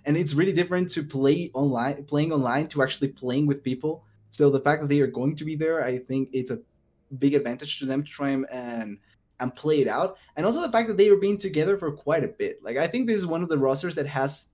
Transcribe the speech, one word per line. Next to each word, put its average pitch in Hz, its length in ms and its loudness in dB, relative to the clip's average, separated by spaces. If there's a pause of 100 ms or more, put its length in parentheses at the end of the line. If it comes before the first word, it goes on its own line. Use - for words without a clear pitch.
and 147 120 2
it's 160 160 0
really 180 200 4
different 175 400 0
to 160 100 -4
play 147 520 2
online, 135 500 0
playing 151 260 0
online 139 380 0
to 143 140 0
actually - 260 0
playing 135 380 -2
with 139 180 -2
people. 151 400 -4 (260)
So 143 200 4
the 135 100 2
fact 156 220 0
that 143 60 -4
they 143 120 4
are 131 80 4
going 131 280 -2
to 156 80 -10
be 156 120 -6
there, 156 260 -2
I 127 160 -2
think 131 340 -4
it's 127 200 -4
a 113 80 -8 (580)
big 139 160 2
advantage 139 460 -2
to 139 60 -6
them 135 180 -2
to 147 40 -16
try 143 220 -6
and, 135 200 -2
and, 117 480 -8 (420)
and 127 160 -4
play 156 240 2
it 123 80 4
out. 156 280 -2 (200)
And 160 100 0
also 247 140 2
the 330 100 -4
fact 226 160 2
that 220 100 -2
they 202 120 8
are 202 80 10
being 196 200 2
together 190 400 0
for 175 140 -4
quite 151 320 0
a 226 60 -2
bit. - 340 -6
Like, 117 140 -6
I 151 100 0
think 233 220 -2
this 214 100 2
is 185 80 -2
one 165 160 -2
of 175 60 -4
the 156 100 2
rosters 143 380 0
that 143 100 -2
has 139 480 -4